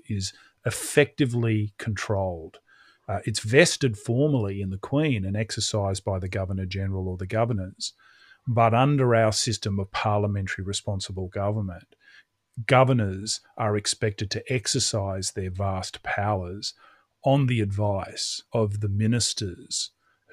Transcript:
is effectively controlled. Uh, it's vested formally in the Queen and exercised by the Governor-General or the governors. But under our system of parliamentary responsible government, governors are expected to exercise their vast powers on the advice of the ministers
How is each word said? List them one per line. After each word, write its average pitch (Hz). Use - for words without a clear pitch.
is 95
effectively 117
controlled. 95
Uh, 101
it's 110
vested 127
formally 120
in 95
the 95
Queen 139
and 95
exercised 104
by 95
the 92
Governor-General 95
or 92
the 92
governors. 110
But 117
under 131
our 110
system 104
of 98
parliamentary 101
responsible 95
government, 101
governors 113
are 107
expected 104
to -
exercise 98
their 92
vast 92
powers 101
on 139
the 123
advice 101
of 104
the 104
ministers 107